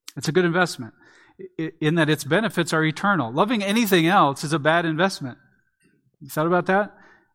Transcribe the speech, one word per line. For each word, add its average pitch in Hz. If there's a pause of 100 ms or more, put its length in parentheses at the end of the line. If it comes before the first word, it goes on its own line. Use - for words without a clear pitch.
(160)
It's 143
a 156
good 180
investment 170 (640)
i-, 160
in 156
that 156
its 151
benefits 170
are 160
eternal. 156
Loving 202
anything 196
else 165
is 147
a 160
bad 160
investment. 160 (800)
You 143
thought 156
about 180
that? 190 (400)